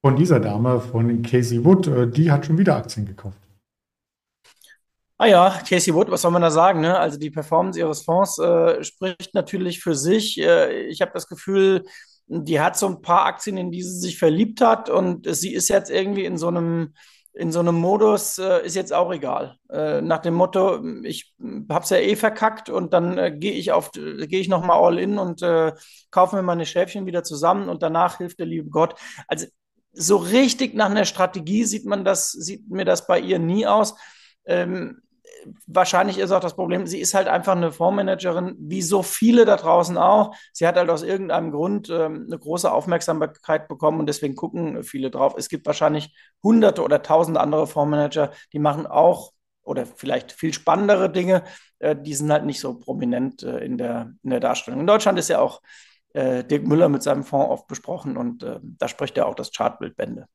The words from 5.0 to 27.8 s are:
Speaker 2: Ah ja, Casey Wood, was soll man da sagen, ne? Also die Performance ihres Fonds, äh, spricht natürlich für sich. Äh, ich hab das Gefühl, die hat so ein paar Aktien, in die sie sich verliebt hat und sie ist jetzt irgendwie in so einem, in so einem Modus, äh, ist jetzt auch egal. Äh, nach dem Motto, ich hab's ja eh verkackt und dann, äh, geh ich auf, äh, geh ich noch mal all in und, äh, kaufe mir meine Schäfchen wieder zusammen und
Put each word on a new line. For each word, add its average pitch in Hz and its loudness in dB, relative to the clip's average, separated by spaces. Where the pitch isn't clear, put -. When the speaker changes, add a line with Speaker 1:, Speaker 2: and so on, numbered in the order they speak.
Speaker 2:
Ah - 4
ja, 190 8
Casey 180 2
Wood, 170 2
was 180 -2
soll 175 2
man 175 2
da 165 4
sagen, 170 4
ne? 170 2
Also 160 -2
die 151 -8
Performance 165 -2
ihres 156 -2
Fonds, 185 0
äh, 165 2
spricht 185 -10
natürlich 180 -4
für 170 -2
sich. 180 0
Äh, 151 2
ich 151 -8
hab 180 -2
das - -10
Gefühl, 190 2
die 151 -2
hat 175 0
so 196 -2
ein 180 -8
paar 175 2
Aktien, - -6
in 180 -6
die 175 -8
sie 180 -10
sich 180 -6
verliebt 180 2
hat 226 4
und 180 -2
sie 170 -4
ist 185 -2
jetzt 196 2
irgendwie 196 -2
in 175 -6
so 165 -2
einem, 170 -2
in 165 -4
so 170 -2
einem 170 2
Modus, 202 2
äh, 185 2
ist 175 -6
jetzt 170 -4
auch 175 0
egal. 135 -6
Äh, 151 -2
nach 160 -2
dem 170 -2
Motto, 185 2
ich - -12
hab's - -4
ja 185 4
eh 202 2
verkackt 220 -2
und 180 -4
dann, 175 0
äh, 175 0
geh 165 -6
ich 180 -4
auf, 160 0
äh, 151 -10
geh 185 -2
ich 180 -4
noch 175 0
mal 175 4
all 175 4
in 202 -2
und, 175 -6
äh, 165 2
kaufe 185 4
mir 196 -2
meine 170 -2
Schäfchen 185 -4
wieder 175 -4
zusammen 170 -2
und 170 -6